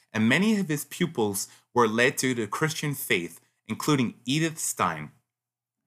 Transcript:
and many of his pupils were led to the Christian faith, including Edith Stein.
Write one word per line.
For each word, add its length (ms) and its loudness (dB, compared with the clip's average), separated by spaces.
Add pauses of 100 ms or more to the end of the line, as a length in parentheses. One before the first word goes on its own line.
(140)
and 160 2
many 280 4
of 120 -2
his 160 -2
pupils 640 -2 (260)
were 140 6
led 320 2
to 140 0
the 140 -4
Christian 460 -4
faith, 480 -2 (260)
including 480 0 (100)
Edith 320 -2
Stein. 540 -4 (760)